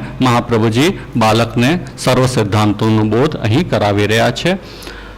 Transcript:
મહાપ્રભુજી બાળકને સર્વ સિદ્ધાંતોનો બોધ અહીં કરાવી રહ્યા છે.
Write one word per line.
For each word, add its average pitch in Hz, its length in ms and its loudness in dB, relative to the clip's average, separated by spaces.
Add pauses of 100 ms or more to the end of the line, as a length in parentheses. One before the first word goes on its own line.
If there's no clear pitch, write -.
(200)
મહાપ્રભુજી 120 760 2 (180)
બાળકને 117 640 2 (180)
સર્વ 127 280 2
સિદ્ધાંતોનો 107 760 0
બોધ 113 340 0
અહીં 127 340 0
કરાવી 104 360 2
રહ્યા 113 240 2
છે. 160 220 -2 (640)